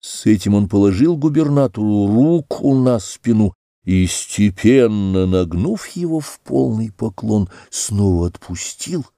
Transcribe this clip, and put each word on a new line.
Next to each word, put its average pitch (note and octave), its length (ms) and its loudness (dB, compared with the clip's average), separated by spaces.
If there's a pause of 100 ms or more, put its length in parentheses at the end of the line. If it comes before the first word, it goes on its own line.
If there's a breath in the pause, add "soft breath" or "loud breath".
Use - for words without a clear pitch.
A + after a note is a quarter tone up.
С - 260 -8
этим G#2 280 2
он G2+ 140 2
положил G2+ 480 2
губернатору C#3 880 0
руку C#3 680 2
на B2+ 260 2
спину G#2+ 540 -2 (300)
и, F#2 220 2
степенно G#2 1200 0
нагнув F#2 640 -2
его D#3+ 320 -4
в - 200 -16
полный A2+ 520 -2
поклон, G#2+ 560 -4 (220 loud breath)
снова F#2+ 580 -2
отпустил - 760 -10 (140)